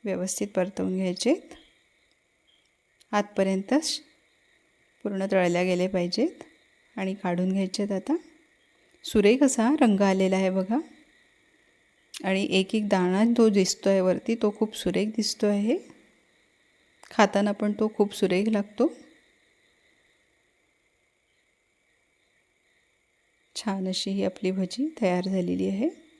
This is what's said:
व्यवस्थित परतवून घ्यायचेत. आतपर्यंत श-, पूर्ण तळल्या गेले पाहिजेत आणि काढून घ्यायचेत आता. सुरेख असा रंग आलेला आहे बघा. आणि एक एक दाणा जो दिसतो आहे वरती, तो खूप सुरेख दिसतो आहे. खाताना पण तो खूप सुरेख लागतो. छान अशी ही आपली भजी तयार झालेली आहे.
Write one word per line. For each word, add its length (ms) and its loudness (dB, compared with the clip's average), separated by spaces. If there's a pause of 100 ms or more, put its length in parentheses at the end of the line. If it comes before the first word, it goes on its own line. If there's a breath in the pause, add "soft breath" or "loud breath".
व्यवस्थित 440 -4
परतवून 480 -2
घ्यायचेत. 580 -2 (1600)
आतपर्यंत 680 0
श-, 180 -6 (1000)
पूर्ण 300 -4
तळल्या 300 2
गेले 240 0
पाहिजेत 560 -2 (540)
आणि 180 -4
काढून 380 -2
घ्यायचेत 400 -2
आता. 240 -2 (880)
सुरेख 380 4
असा 380 2
रंग 200 4
आलेला 360 4
आहे 140 2
बघा. 280 0 (1500)
आणि 260 0
एक 240 0
एक 140 0
दाणा 360 2
जो 240 4
दिसतो 400 2
आहे 120 4
वरती, 340 0
तो 240 -2
खूप 180 -4
सुरेख 300 -2
दिसतो 400 -2
आहे. 320 0 (1300)
खाताना 420 2
पण 200 -2
तो 240 -2
खूप 180 0
सुरेख 340 0
लागतो. 440 -2 (4000)
छान 320 -4
अशी 220 -4
ही 140 -2
आपली 260 -2
भजी 520 -4
तयार 220 0
झालेली 440 -2
आहे. 200 -2 (320)